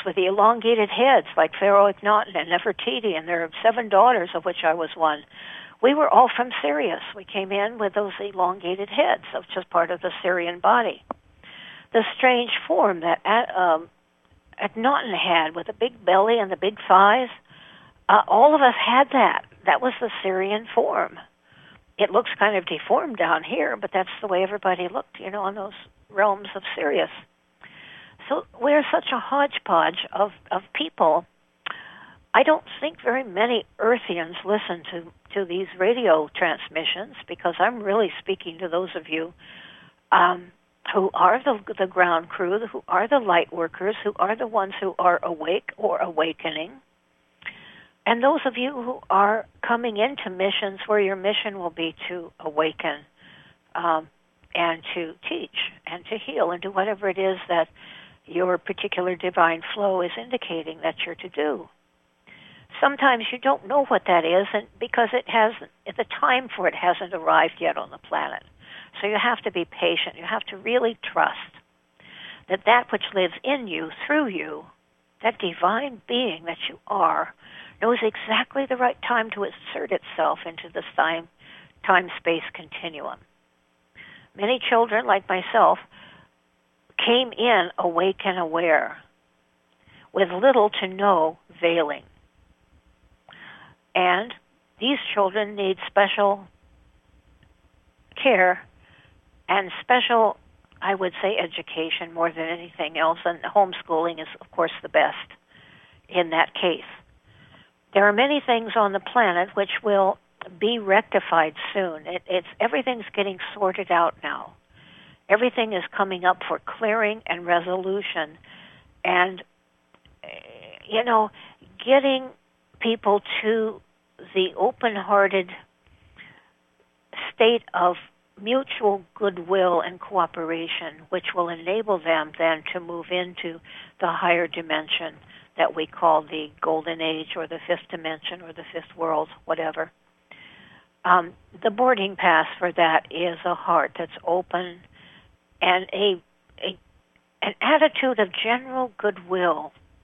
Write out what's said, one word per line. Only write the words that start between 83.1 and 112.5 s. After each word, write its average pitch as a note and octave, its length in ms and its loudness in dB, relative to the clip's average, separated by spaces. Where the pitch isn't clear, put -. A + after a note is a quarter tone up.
Many A3 240 0
children, A#3 360 4
like G3 220 2
myself, F#3 500 4
came A#3+ 380 2
in G#3+ 320 2
awake F3+ 460 0
and F#3 140 -2
aware, E3 580 0
with F#3+ 180 2
little G#3+ 400 4
to G3 80 -4
no F#3 500 2
veiling. E3 440 0
And F#3 380 2
these C4 180 0
children G#3 420 0
need F#3+ 220 -2
special G3 600 2
care F#3 440 4
and F#3+ 220 -2
special, A#3+ 560 2
I G3 140 -2
would F#3 260 -2
say, G3 160 0
education E3 800 -6
more E3+ 160 0
than E3 180 -6
anything E3+ 480 -8
else, D#3+ 280 2
and E3+ 180 -2
homeschooling E3+ 800 0
is, D#3 60 -12
of - 120 -20
course, E3 200 0
the - 60 -12
best D3 400 0
in F3 220 0
that D#3+ 240 2
case. E3 340 -4
There G3+ 140 6
are G#3 40 6
many C#4 320 2
things A3+ 300 0
on G#3 180 2
the G3 80 -2
planet F#3+ 540 0
which G3+ 160 -2
will G3 360 2
be A3+ 200 0
rectified F#3+ 760 2
soon. E3 340 -4
It, F3 200 -8
it's, F3+ 200 -2